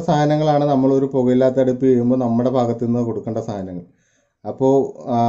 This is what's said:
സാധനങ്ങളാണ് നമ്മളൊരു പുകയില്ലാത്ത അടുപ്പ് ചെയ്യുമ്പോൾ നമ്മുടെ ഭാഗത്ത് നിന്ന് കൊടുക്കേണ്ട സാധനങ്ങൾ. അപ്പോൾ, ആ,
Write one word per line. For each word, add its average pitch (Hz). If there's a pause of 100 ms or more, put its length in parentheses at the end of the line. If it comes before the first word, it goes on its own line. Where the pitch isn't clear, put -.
സാധനങ്ങളാണ് 151
നമ്മളൊരു 135
പുകയില്ലാത്ത 127
അടുപ്പ് 127
ചെയ്യുമ്പോൾ 123
നമ്മുടെ 120
ഭാഗത്ത് 120
നിന്ന് 120
കൊടുക്കേണ്ട 107 (100)
സാധനങ്ങൾ. 95 (600)
അപ്പോൾ, 131 (420)
ആ, - (120)